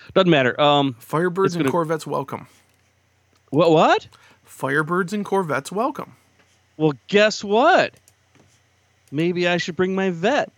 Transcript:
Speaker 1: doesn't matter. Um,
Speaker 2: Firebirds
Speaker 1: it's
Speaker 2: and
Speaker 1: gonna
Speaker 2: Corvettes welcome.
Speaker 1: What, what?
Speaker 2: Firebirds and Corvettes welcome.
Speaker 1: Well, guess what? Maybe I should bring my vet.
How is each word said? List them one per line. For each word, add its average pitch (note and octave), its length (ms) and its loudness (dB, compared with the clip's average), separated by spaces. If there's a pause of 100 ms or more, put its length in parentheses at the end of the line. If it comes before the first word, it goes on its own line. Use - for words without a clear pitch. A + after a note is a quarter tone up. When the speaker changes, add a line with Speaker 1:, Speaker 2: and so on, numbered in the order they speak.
(140)
Speaker 1:
doesn't F#3 160 4
matter. C3+ 300 2
Um, C#3+ 400 2
Speaker 2:
Firebirds F3+ 480 -4
Speaker 1:
it's F3 80 -6
Speaker 2:
and E3 80 -2
Speaker 1:
gonna C3 80 0
Speaker 2:
Corvettes D#3+ 360 -4
welcome. C#3 400 -8 (1040)
Speaker 1:
What, E3 200 2
what? A#3+ 360 4 (380)
Speaker 2:
Firebirds D#3+ 680 -4
and G#3 100 -6
Corvettes D#3 480 -4
welcome. B3 440 -6 (640)
Speaker 1:
Well, D3+ 160 0 (140)
guess G#3 360 2
what? A3+ 500 2 (1200)
Maybe F3 360 -2
I F3 100 2
should E3+ 180 -6
bring F#3+ 180 0
my F#3+ 160 -2
vet. F#3+ 480 -2